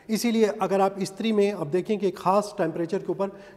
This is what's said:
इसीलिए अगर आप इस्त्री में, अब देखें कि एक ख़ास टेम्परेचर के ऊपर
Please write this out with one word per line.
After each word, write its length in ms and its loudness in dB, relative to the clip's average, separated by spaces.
इसीलिए 360 2
अगर 360 2
आप 180 2
इस्त्री 320 -2
में, 200 4
अब 160 -6
देखें 320 0
कि 80 0
एक 100 -2
ख़ास 400 2
टेम्परेचर 420 -2
के 120 -6
ऊपर 200 -2